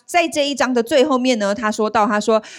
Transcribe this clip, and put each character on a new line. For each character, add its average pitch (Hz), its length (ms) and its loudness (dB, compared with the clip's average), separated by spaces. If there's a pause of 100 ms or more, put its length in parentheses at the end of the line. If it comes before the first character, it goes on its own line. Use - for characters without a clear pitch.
在 339 240 0
这 285 180 0
一 285 80 -4
章 254 200 -2
的 233 80 2
最 254 200 2
后 262 160 2
面 247 200 0
呢， 202 160 -2
他 214 180 -4
说 214 160 -2
到， 214 180 2
他 208 140 0
说， 220 220 0 (160)